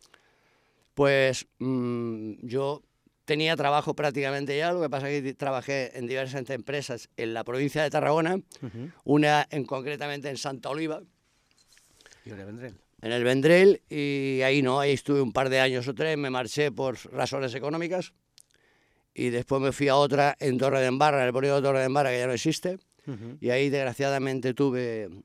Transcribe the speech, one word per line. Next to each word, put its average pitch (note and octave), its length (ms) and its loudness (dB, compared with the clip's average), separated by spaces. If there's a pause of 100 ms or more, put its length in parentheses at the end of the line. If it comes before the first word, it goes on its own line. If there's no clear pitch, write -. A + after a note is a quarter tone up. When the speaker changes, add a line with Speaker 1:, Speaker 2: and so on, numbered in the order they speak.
(960)
Speaker 1:
pues, C3+ 520 4 (120)
mm, A#2+ 760 -2 (140)
yo C3+ 360 -4 (420)
tenía D#3 320 0
trabajo D3 380 0
prácticamente C#3 600 -2
ya, E3 160 0
lo F3+ 100 -2
que D3 80 -2
pasa C3+ 200 -4
es C#3+ 120 -2
que C3 120 -6
trabajé C3+ 640 -4
en B2 80 -6
diversas C3 440 -6
empresas C3+ 640 -8
en A2+ 180 -4
la A2+ 100 -4
provincia C#3 380 -2
de D3 80 0
Tarragona, D3+ 460 2
Speaker 2:
Ujú. C3 540 -12 (140)
Speaker 1:
una D3 460 4
en, D3 140 -4
concretamente C#3+ 640 -8
en C3+ 80 -8
Santa C3+ 340 -8
Oliva. D#3 300 -4 (1200)
Speaker 2:
Y A2+ 60 -16
ahora G2 140 -14
Vendrell. A2+ 300 -14 (260)
Speaker 1:
En A2+ 120 -4
el A#2+ 120 2
Vendrell, D#3+ 640 8
y C#3 560 -2
ahí C3+ 180 4
no, C3 180 4
ahí C#3+ 120 2
estuve C#3+ 300 2
un A#2 100 -2
par C3 160 2
de C3 120 2
años B2+ 280 0
o C3+ 60 -4
tres, D#3 240 -2
me C#3+ 120 -4
marché B2+ 400 -2
por B2 260 -4 (160)
razones C3 420 -4
económicas, E3 580 -4 (1040)
y B2 160 -2
después B2 300 -2
me C3+ 120 0
fui C#3+ 160 0
a C3+ 80 4
otra C#3+ 420 4
en C3 200 0
Torredembarra, C3+ 640 2
en B2 60 2
el B2 40 0
polígono C#3 280 2
de C3+ 80 0
Torredembarra, C3+ 420 2
que B2 80 0
ya B2 80 -2
no B2+ 60 -2
existe, D#3+ 460 -2 (280)
Speaker 2:
Ujú. A#2+ 340 -12
Speaker 1:
y A#2+ 100 0
ahí C3+ 200 2
desgraciadamente C3+ 840 -2
tuve B2 540 -2 (160)